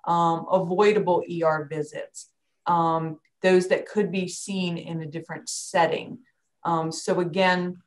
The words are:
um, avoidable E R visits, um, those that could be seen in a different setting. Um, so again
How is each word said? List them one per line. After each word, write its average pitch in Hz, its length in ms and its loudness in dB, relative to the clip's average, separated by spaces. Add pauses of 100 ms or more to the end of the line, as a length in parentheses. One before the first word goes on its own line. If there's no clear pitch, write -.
um, 170 440 2
avoidable 180 760 2
E 170 140 -4
R 156 220 2
visits, - 640 -10 (360)
um, 165 520 0 (240)
those 185 260 6
that - 200 0
could 202 220 0
be 180 180 -4
seen 180 480 -4
in 165 260 -8
a 160 40 -10
different 156 420 -12
setting. - 680 -2 (460)
Um, 160 280 -2
so 180 280 -2
again 180 680 0